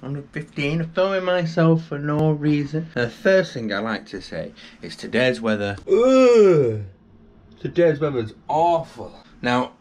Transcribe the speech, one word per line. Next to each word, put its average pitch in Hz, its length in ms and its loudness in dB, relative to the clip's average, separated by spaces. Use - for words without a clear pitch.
Hundred 139 300 -12
fifteen, 151 500 -6
I'm 165 120 -6
filming 185 320 0
myself 165 600 2
for 147 120 -10
no 151 320 0
reason. 147 640 -2
And 120 120 -2
the 117 40 -4
first 190 420 0
thing 113 200 -8
I 98 80 -4
like 107 260 -6
to 95 160 -12
say 82 300 -10
is - 140 -16
today's 123 460 -2
weather. 104 360 -4
Ugh. 208 920 4
Today's 156 400 0
weather 147 220 -4
is 110 140 -6
awful. 151 680 -2
Now 123 380 -2